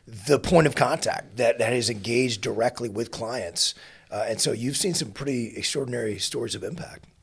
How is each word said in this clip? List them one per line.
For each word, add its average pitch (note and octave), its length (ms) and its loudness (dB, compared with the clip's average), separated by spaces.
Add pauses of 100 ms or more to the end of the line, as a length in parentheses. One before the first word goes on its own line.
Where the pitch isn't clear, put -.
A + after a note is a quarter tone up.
the A2+ 320 2
point E3 280 6
of C#3 80 0
contact A#2 640 0
that, A#2+ 200 4
that A2+ 140 2
has A#2+ 160 2
engaged A#2 540 0
directly A#2 480 0
with A2+ 200 -4
clients. A2 640 -2 (360)
Uh, G#2 180 -2
and A2 140 0
so C#3 100 2
you've A#2+ 240 -2
seen F#3 160 0
some A#2 200 -4
pretty B2+ 440 -4
extraordinary A#2+ 640 -2
stories A#2 360 -4
of G2 80 -8
impact. - 440 -10 (160)